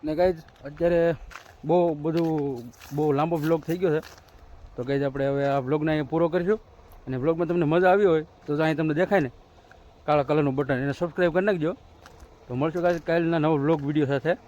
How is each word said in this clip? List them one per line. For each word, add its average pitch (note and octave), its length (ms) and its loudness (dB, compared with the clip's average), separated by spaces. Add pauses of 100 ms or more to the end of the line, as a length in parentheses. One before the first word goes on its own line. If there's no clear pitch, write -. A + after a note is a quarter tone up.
ને D#3 60 -4 (100)
ગાઈઝ, F3+ 200 0 (280)
અત્યારે E3+ 320 0 (680)
બહુ E3+ 100 4 (260)
બધું, E3 280 0 (640)
બહુ D3+ 240 2
લાંબો D#3+ 240 0
વ્લોગ D#3+ 240 2
થઈ E3+ 160 -2
ગયો E3+ 140 2
છે. D#3 40 -2 (760)
તો B2+ 120 -8
ગાઈઝ, C#3 200 0
આપણે C#3 240 -2
હવે C#3 120 0 (100)
આ C#3 140 0
વ્લોગને D3+ 240 0
અહીંયા D3+ 240 -2
પૂરો E3 180 2
કરીશું. F3+ 260 0 (460)
અને C3 180 -6
વ્લોગમાં E3 260 0
તમને E3+ 260 2
મજા F3+ 180 4
આવી G3+ 200 4
હોય D#3 120 0 (200)
તો D3 200 -2
અહીં D#3 140 0
તમને D#3 200 0
દેખાય F#3 280 2
ને A#2+ 40 -8 (720)
કાળા D3 240 2
કલરનું D3 280 2
બટન, C3+ 280 -2
એને C#3+ 140 -2
સબસ્ક્રાઇબ F3 360 0
કરી F#3 140 2
નાખજો. E3+ 220 0 (760)
તો - 100 -12
મળશું D#3 300 -2
ગાઈઝ F3 240 0
કાલના E3 360 2
નવા D#3 180 2
વ્લોગ D#3 240 2
વીડિયો D3 260 0
સાથે. C#3+ 200 0 (140)